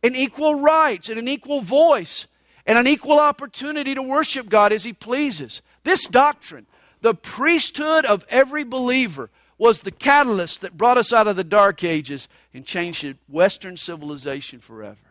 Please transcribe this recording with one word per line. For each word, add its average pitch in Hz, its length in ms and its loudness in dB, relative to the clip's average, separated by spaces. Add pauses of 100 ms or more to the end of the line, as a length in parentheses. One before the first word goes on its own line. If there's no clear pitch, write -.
and 247 120 0
equal 285 460 -2
rights, 294 480 2
and 220 100 -6
an 233 80 -8
equal 269 360 -6
voice, 254 640 2 (380)
and 220 140 4
an 247 80 2
equal 294 320 2
opportunity 285 720 -2
to 269 100 -6
worship 262 460 -4
God 208 240 4
as 214 120 -4
he 233 80 -12
pleases. 220 720 -6 (200)
This 370 240 0
doctrine, 247 600 0 (340)
the 226 140 2
priesthood 311 920 -2
of 208 240 0
every 269 340 0
believer, 247 680 -4 (280)
was 226 240 2
the 196 80 -10
catalyst 247 720 0
that 175 160 -16
brought 240 220 4
us 233 140 -2
out 220 140 4
of 208 80 0
the 185 80 -6
Dark 196 400 2
Ages 151 460 -6 (260)
and 131 100 -18
changed 165 520 -8 (120)
Western 180 480 0
civilization 143 840 -12
forever. 107 360 -18 (140)